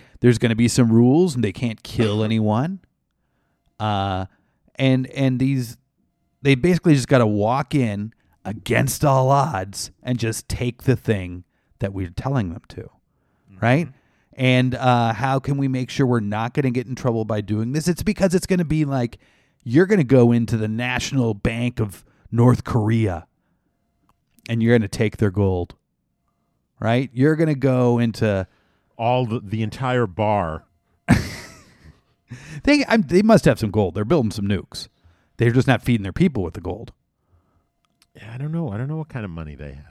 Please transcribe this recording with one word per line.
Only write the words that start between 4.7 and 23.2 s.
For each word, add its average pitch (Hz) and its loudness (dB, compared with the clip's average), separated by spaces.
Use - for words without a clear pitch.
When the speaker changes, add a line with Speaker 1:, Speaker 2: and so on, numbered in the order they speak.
Speaker 1:
and, 131 2
and 135 -2
these, 131 -2
they 139 4
basically 170 2
just 131 0
gotta 123 4
walk 110 0
in 110 -2
against 113 -2
all 135 4
odds 113 -2
and 123 -4
just 110 -4
take - -6
the 127 4
thing 90 -4
that 98 -4
we're 92 -8
telling 120 -4
them - -12
to, - -16
Speaker 2:
Mm-hmm. 95 -20
Speaker 1:
right? 135 0
And, 127 2
uh, 120 2
how 131 -2
can 139 -2
we 139 0
make 127 -4
sure 139 0
we're 120 2
not 107 -4
gonna 135 0
get 123 -4
in 131 -10
trouble 117 -2
by 107 -2
doing 107 -4
this? 156 -4
It's 175 0
because 190 0
it's 185 -2
gonna 180 0
be 156 0
like, 127 -4
you're 139 4
gonna 196 4
go 120 6
into 117 2
the 107 -2
National 120 -2
Bank 117 -4
of 107 -6
North 117 4
Korea 107 0